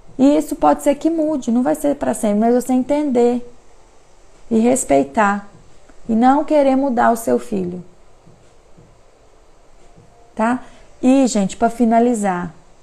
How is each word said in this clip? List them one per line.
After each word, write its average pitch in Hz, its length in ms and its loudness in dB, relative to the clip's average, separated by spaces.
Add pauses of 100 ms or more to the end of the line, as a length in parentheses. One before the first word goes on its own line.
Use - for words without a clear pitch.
(180)
E 277 180 4
isso 302 180 -2
pode 294 280 0
ser 285 120 2
que 311 160 -2
mude, 311 400 -2
não 240 120 0
vai 302 120 0
ser 285 220 -2
pra 254 180 -4
sempre, 208 240 -2
mas 233 160 2
você 247 180 -2
entender 254 760 0 (1000)
e 226 80 2
respeitar 233 920 0 (600)
e 226 60 0
não 262 300 4
querer 277 320 2
mudar 240 340 0
o 233 60 0
seu 240 220 -2
filho. 180 460 -6 (2500)
Tá? 240 260 -2 (420)
E, 262 240 4
gente, 202 300 -2
pra 233 120 0
finalizar 220 840 0 (280)